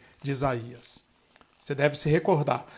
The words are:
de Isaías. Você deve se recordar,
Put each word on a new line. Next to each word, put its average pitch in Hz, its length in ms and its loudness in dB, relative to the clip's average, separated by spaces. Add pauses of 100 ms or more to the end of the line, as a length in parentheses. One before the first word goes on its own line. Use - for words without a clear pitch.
(220)
de 139 80 -4
Isaías. 127 760 -4 (540)
Você - 160 -6
deve 143 220 2
se - 120 2
recordar, 147 560 2 (140)